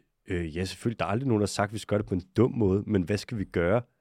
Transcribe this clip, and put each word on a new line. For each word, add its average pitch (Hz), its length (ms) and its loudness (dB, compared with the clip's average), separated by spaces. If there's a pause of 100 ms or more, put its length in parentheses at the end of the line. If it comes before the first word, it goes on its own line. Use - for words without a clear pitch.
(280)
øh, 85 300 -4
ja, 92 80 -2
selvfølgelig, 110 340 -6
der 80 60 0
er 85 40 -2
aldrig 127 180 -2
nogen, 110 140 4
der 104 40 4
har - 20 0
sagt, 101 260 -2
vi 110 40 -8
skal - 100 -10
gøre 104 120 0
det 107 80 -4
på 101 80 -2
en 87 60 0 (160)
dum 131 140 6
måde, 104 360 2
men 104 140 2
hvad 101 160 -2
skal - 200 -8
vi 95 80 -4
gøre? 92 360 2 (200)